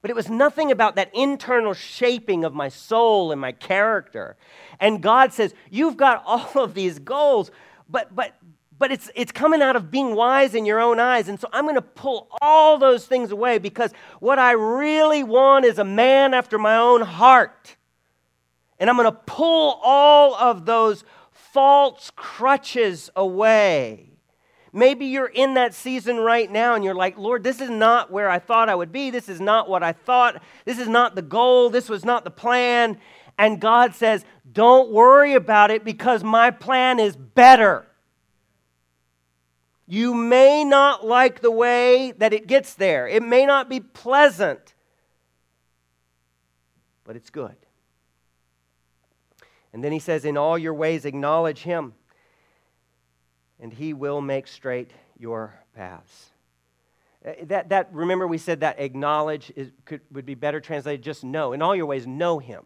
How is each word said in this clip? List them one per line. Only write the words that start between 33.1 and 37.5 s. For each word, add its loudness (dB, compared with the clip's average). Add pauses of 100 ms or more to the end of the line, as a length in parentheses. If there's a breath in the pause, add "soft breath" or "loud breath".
And 0
God 2
says, -2 (260 soft breath)
"Don't 4
worry 6
about 4
it -4
because -4
my 2
plan -2
is -2
better." 6 (2000)